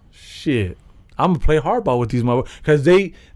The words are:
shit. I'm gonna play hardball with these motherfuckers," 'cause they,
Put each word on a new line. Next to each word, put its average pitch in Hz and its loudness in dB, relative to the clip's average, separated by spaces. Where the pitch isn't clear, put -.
shit. - -6
I'm 175 0
gonna 135 0
play 156 4
hardball 180 -2
with 120 -2
these 123 -2
motherfuckers," 123 -2
'cause 151 2
they, 180 2